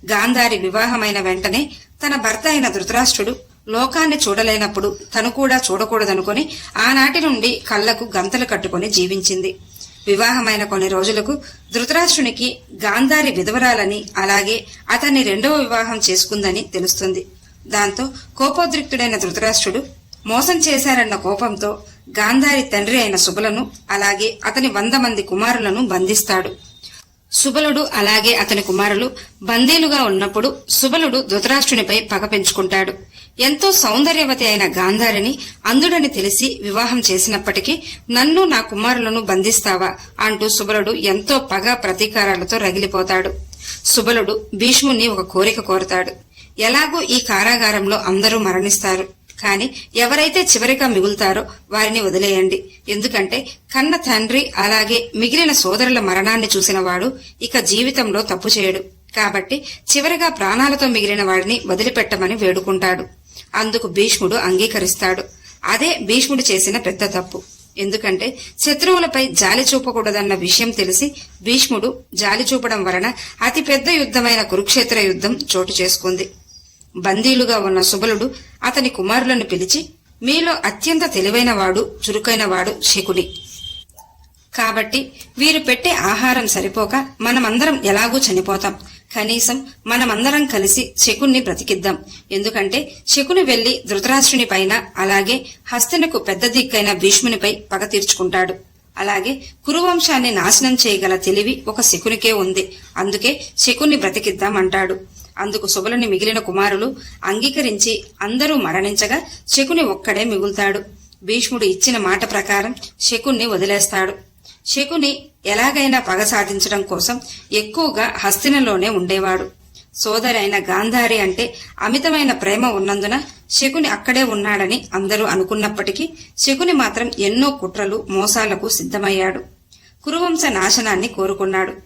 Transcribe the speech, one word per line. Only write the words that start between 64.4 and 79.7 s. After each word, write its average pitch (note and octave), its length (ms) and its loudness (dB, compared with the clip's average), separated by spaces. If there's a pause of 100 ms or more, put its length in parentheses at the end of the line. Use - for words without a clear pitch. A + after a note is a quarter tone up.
అదే C4+ 360 0
భీష్ముడు B3+ 400 2
చేసిన G3 360 0
పెద్ద F#3+ 280 -4
తప్పు. F#3 360 -6 (360)
ఎందుకంటే G3+ 600 -2 (220)
శత్రువులపై D4+ 680 2
జాలి G#3 340 2
చూపకూడదన్న A3+ 720 0
విషయం F#3 360 2
తెలిసి G#3 420 0 (300)
భీష్ముడు A#3+ 580 0 (140)
జాలి G#3 400 0
చూపడం A3+ 300 -2
వలన F#3+ 300 -2 (280)
అతిపెద్ద C#4 480 0
యుద్ధమైన A#3+ 520 0
కురుక్షేత్ర G3+ 580 0
యుద్ధం G3 380 0 (180)
చోటు F#3 160 -2
చేసుకుంది. F#3 580 -2 (640)
బందీలుగా A3+ 640 2
ఉన్న F#3+ 220 2
సుబలుడు G#3+ 500 0 (320)
అతని B3+ 260 0
కుమారులను A#3+ 540 0
పిలిచి, F#3 460 -2 (340)